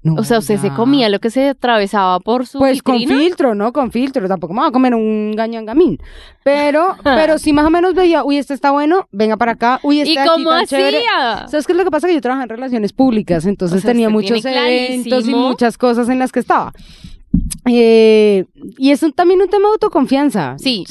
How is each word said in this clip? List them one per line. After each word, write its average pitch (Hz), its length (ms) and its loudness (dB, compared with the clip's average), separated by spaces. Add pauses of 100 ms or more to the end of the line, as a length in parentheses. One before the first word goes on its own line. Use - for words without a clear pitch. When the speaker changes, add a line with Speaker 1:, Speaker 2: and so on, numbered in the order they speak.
Speaker 1:
No, 160 120 0
Speaker 2:
O 185 100 -2
sea, 233 140 0
usted 208 200 -2
se 196 100 -2
Speaker 1:
ya. - 60 -4
Speaker 2:
comía 247 340 0
lo 202 100 0
que 226 120 -4
se 269 180 0
atravesaba 202 720 0
por 240 260 -4
su 277 140 -14
Speaker 1:
Pues 269 200 2
con 254 160 0
Speaker 2:
vitrina. 262 240 0
Speaker 1:
filtro, 320 360 -2
¿no? 208 160 -4
Con 254 180 -2
filtro. 247 380 -4
Tampoco 175 260 -6
me 226 60 -4
voy 311 80 0
a 269 40 -2
comer 254 220 2
un 214 420 -2
gañangamín. 226 640 -2 (460)
Pero, 294 540 0
Speaker 2:
<laughs> - 40 -20
Speaker 1:
pero 311 360 2
sí 302 140 -2
más 294 140 2
o 320 40 2
menos 349 240 2
veía, 339 300 2
"Uy, 285 140 0
este 285 160 -6
está 277 160 0
bueno, 294 400 0
venga 214 260 -2
para 233 160 -2
acá. 247 300 -2
Uy, 294 180 2
este 294 140 0
Speaker 2:
¿Y - 40 0
Speaker 1:
aquí 277 120 2
Speaker 2:
cómo 330 200 0
Speaker 1:
tan 339 140 0
chévere". 277 340 0
Speaker 2:
hacía? 330 500 -2
Speaker 1:
¿Sabes 302 180 -4
qué 359 60 0
es 349 60 2
lo 381 60 2
que 349 60 0
pasa? 311 160 -2
Que 359 80 2
yo 294 60 0
trabajaba 262 240 -4
en 233 60 -12
relaciones 233 420 -4
públicas, 208 540 0
entonces 190 320 -2
Speaker 2:
O - 40 2
sea, 220 80 0
Speaker 1:
tenía 233 160 2
Speaker 2:
usted 220 80 2
Speaker 1:
muchos 214 280 0
Speaker 2:
tiene 262 160 -2 (280)
Speaker 1:
eventos 254 200 -6
y - 40 -8
Speaker 2:
clarísimo. 240 280 0 (100)
Speaker 1:
muchas 240 280 0
cosas 240 320 0
en 254 120 -2
las 254 120 -2
que - 80 -2
estaba. 226 320 -2 (960)
Eh, 220 760 4 (340)
y 269 140 4
es 285 100 2
un, 311 100 0
también 359 300 4
un 392 60 2
tema 403 200 2
de 427 40 2
autoconfianza. 269 840 0
Speaker 2:
Sí, 240 320 -4